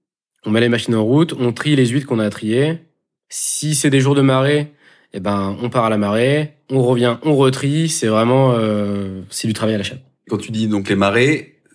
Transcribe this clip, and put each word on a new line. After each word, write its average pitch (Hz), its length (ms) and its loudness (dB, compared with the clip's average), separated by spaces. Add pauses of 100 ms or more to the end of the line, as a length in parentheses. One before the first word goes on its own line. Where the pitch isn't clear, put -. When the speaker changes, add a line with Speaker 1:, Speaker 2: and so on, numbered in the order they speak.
(460)
Speaker 1:
On 107 40 -2
met 110 100 2
les 120 100 2
machines 117 240 -2
en 110 100 2
route, 147 340 2
on 120 140 0
trie 147 240 0
les 131 100 4
huîtres 135 200 -2
qu'on 120 120 -2
a 110 60 0
à 104 60 0
trier. 131 480 -2 (500)
Si - 460 -4
c'est 143 160 0
des 135 100 4
jours 139 160 4
de 143 60 2
marée, 139 500 2 (400)
eh 101 80 -12
ben, 98 420 -4
on 123 80 -2
part 120 140 0
à 110 60 2
la 107 80 0
marée, 127 560 0 (160)
on 135 120 2
revient, 120 400 2
on 151 140 2
retrie. 139 520 0
C'est 156 200 -4
vraiment, 123 480 2
euh, 101 640 -4 (100)
c'est - 160 -8
du 107 80 -2
travail 110 200 -2
à 104 40 -2
la 98 60 -6
chaîne. - 160 -12 (280)
Speaker 2:
Quand 107 100 -4
tu - 120 -12
dis 110 160 -2
donc 101 220 -2
les 101 80 0
marées, 117 640 0 (140)